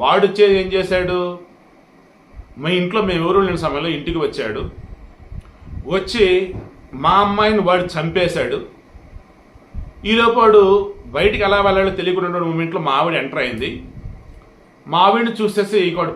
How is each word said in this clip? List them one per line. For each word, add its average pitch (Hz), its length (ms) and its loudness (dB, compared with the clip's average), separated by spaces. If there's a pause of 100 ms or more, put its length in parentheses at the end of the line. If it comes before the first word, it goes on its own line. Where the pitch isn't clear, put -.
వాడు 175 260 4
వచ్చే 202 200 4 (140)
ఏం 185 140 -4
చేశాడు, 180 440 0 (1400)
మా 147 120 -6 (120)
ఇంట్లో 202 280 -2
మేము 165 180 -2
ఎవరు 190 200 2
లేని 170 180 -2
సమయంలో 147 320 -4
ఇంటికి 160 280 -6
వచ్చాడు, 113 380 -6 (1300)
వచ్చి 190 300 0 (800)
మా 175 100 4 (120)
అమ్మాయిని 208 420 2
వాడు 180 260 2
చంపేశాడు. 160 640 -2 (1500)
ఈలోపు 233 340 2
వాడు 214 240 8 (520)
బయటికి 208 320 2
ఎలా 202 180 4
వెళ్ళాలో 190 320 2
తెలియకున్నటువంటి 175 520 -2
మూమెంట్లో 165 380 -2
మా 135 120 0
ఆవిడ 165 200 0
ఎంటర్ 139 240 -6
అయింది, 123 260 -6 (1200)
మా 165 140 0
ఆవిడని 220 340 2
చూసేసి 208 380 0 (120)
ఇంకోటి 165 260 -4